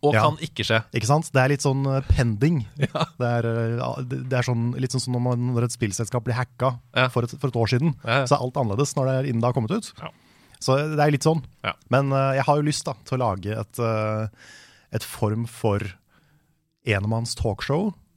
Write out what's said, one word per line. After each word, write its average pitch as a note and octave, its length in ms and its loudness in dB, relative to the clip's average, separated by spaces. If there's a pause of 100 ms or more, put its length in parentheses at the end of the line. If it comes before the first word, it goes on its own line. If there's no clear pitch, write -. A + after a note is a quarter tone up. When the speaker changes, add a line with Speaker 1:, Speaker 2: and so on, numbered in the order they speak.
Speaker 1:
og D3 100 4
Speaker 2:
Ja. - 140 6
Speaker 1:
kan D3+ 160 2
ikke A#2 240 -4
skje. A2 140 4 (100)
Speaker 2:
Ikke G#2+ 160 -2
sant? D3 240 2
Det - 100 4
er C3+ 140 4
litt - 80 -4
sånn, C#3 240 2
eh, C3+ 240 0
pending. A#2+ 600 2
Speaker 1:
<laughs> D3 200 -10
Ja. D#3 140 -2 (100)
Speaker 2:
Det A#2+ 160 -2
er, A#2 220 0
eh, A#2 260 -2
ja, B2 140 -4 (100)
det, C3 240 -6
det C3 140 0
er B2 100 -2
sånn, A#2 140 0 (100)
litt B2+ 160 -2
sånn C3 160 -2
som B2 80 -2
når A#2+ 140 0
man, B2 260 0
når A#2 140 0
et - 100 -8
spillselskap A2+ 480 -2
blir A#2+ 80 0
hacka B2+ 380 -2 (200)
Speaker 1:
Ja. B2+ 140 2
Speaker 2:
for B2 160 0
et, A#2+ 160 -6
for C#3+ 80 -2
et B2 80 -4
år A2+ 160 0
siden, C3+ 320 2
Speaker 1:
Ja, A#2 160 0
ja. C3+ 80 0
Speaker 2:
så C#3+ 80 6
er - 80 -2
alt B2+ 160 -4
annerledes A#2 400 0
når C3 80 2
det C3 80 0
er, C3+ 160 -2
innen A2+ 80 0
det A#2 80 2
har B2 80 2
kommet A2 160 -2
ut. G#3 220 -4 (100)
Speaker 1:
Ja. - 80 -12 (480)
Speaker 2:
Så C3 160 2 (160)
det D3+ 80 -2
er D3 160 6
litt C3+ 80 -2
sånn. D#3+ 160 4 (240)
Speaker 1:
Ja. - 80 -2 (180)
Speaker 2:
Men, C#3 220 4
eh, C3+ 240 2
jeg C3+ 160 2
har D3 80 4
jo D3 80 0
lyst - 160 -2
da, C3+ 240 -6
til - 80 -4
å B2+ 80 0
lage G2+ 320 -2
et, A2 240 -8
eh, A2 480 0 (680)
et A2 80 -2
form G#2+ 420 -2
for G#2 340 0 (1080)
enmanns A2 500 -2
talkshow D3+ 580 -2 (240)